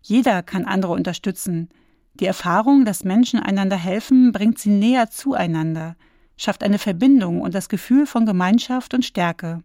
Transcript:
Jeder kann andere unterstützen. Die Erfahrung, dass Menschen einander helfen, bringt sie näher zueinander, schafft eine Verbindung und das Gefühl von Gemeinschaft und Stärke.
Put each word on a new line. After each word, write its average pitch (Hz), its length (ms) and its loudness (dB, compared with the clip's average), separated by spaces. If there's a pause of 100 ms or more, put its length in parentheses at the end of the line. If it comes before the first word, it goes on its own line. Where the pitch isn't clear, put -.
Jeder 220 420 0
kann 180 220 -6
andere 190 280 -2
unterstützen. 170 760 -6 (460)
Die - 120 -4
Erfahrung, 214 580 2
dass 208 200 -4
Menschen 226 360 2
einander 196 360 -2
helfen, 220 560 4
bringt 208 260 0
sie - 100 -4
näher 226 420 2
zueinander, 165 880 -4 (400)
schafft - 280 -6
eine 202 140 2
Verbindung 190 640 2
und 180 140 -6
das 190 140 -6
Gefühl 254 360 0
von 233 220 -2
Gemeinschaft 214 680 0
und 254 120 0
Stärke. 170 600 -6